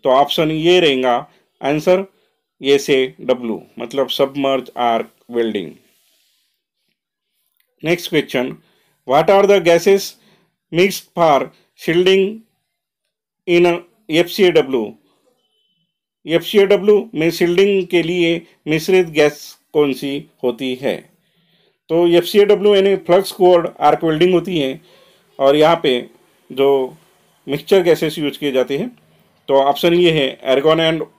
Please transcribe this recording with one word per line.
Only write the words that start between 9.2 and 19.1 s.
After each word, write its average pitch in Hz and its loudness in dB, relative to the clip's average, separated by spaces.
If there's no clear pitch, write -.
are 196 4
the 196 4
gases 170 2
mixed 185 -2
for 143 2
shielding 190 0
in 175 2
एफ़सीएडब्ल्यू?" 151 0
एफ़सीएडब्ल्यू 196 2
में 160 0
शील्डिंग 185 0
के 175 0
लिए 170 -2
मिश्रित 165 0
गैस 147 -2